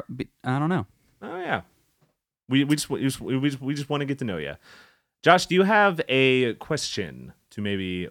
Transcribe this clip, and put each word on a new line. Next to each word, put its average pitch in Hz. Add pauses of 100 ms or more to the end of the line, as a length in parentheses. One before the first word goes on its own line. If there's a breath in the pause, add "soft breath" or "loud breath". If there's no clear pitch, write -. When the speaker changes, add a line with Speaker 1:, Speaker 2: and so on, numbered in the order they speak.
(140)
Speaker 1:
be-, 127 (140)
I 131
don't 151
know. 180 (360)
Speaker 2:
Oh, 214
yeah. 247 (880)
We, 135
we 143
just, 147
we 135
just, 131
we 127 (100)
just, 135
we 135
just 143
wanna 147
get 135
to 135
know 98
ya. 73 (680 soft breath)
Josh, 180
do -
you 185
have 202
a 131
question 73 (180)
to -
maybe 95